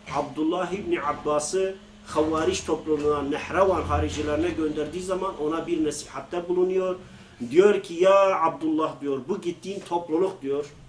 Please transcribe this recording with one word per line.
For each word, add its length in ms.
Abdullah 560
İbni 300
Abbas'ı 760
havariç 580
topluluğuna, 580
Nehravan 600
haricilerine 680
gönderdiği 540
zaman 380
ona 260
bir 180
nasihatte 640
bulunuyor. 460
Diyor 340
ki, 100
"Ya 480
Abdullah," 600
diyor, 260
"bu 140
gittiğin 380
topluluk," 640
diyor, 240